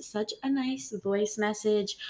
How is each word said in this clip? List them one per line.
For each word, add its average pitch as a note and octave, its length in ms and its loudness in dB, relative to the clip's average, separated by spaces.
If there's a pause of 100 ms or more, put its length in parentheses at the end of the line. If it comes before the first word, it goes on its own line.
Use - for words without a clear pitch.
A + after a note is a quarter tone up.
such G#3+ 260 -2 (100)
a C4+ 80 -2
nice C4 520 0
voice G#3 360 2
message. G#3 580 2 (140)